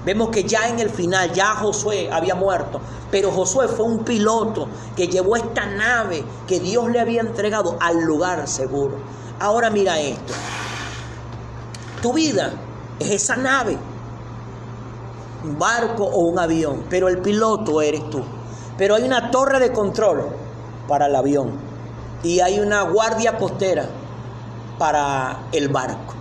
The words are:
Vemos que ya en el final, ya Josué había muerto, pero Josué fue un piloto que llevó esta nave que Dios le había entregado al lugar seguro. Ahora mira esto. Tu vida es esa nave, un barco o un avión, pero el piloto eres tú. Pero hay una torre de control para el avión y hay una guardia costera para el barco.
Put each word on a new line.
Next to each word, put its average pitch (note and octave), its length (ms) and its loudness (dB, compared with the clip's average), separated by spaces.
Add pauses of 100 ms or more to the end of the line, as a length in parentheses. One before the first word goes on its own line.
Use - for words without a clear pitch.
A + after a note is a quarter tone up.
Vemos A3 260 2
que G3 140 2
ya A3 240 2
en A#3 100 -2
el A3 120 0
final, F3+ 420 0
ya G3 240 2
Josué G#3 540 0
había E3 240 2
muerto, F3+ 460 0 (300)
pero G3 200 4
Josué F#3 380 2
fue A3 160 0
un A#3 200 0
piloto G#3+ 640 2 (300)
que F3+ 120 2
llevó F#3 280 2
esta A3+ 300 -2
nave G3+ 580 0 (220)
que F3+ 140 2
Dios A3+ 280 2
le A#3+ 120 2
había A#3 200 2
entregado G#3 580 0
al E3+ 260 2
lugar D#3+ 440 0
seguro. C3 460 -2 (440)
Ahora A3+ 320 2
mira F#3+ 300 2
esto. C3+ 320 -6 (1700)
Tu A#3 140 0
vida A#3 380 2 (460)
es D#3 120 -2
esa G#3 260 2
nave, B3+ 400 0 (1700)
un D3 140 -4
barco A3 460 2
o F#3+ 160 2
un E3+ 180 2
avión, D#3+ 500 0
pero F3+ 200 4
el F3+ 100 2
piloto G#3 640 2
eres D3 260 0
tú. C#3 140 -4 (560)
Pero G3 160 6
hay A3+ 80 4
una B3 280 2
torre C4+ 280 4
de B3+ 140 6
control G3+ 540 2 (600)
para C#3+ 200 4
el C#3+ 100 4
avión C#3 340 2 (720)
y E3+ 180 4
hay F#3+ 200 4
una G#3 220 4
guardia A3 540 2
costera F3+ 480 0 (960)
para C#3 720 0
el C#3+ 160 2
barco. B2+ 520 -2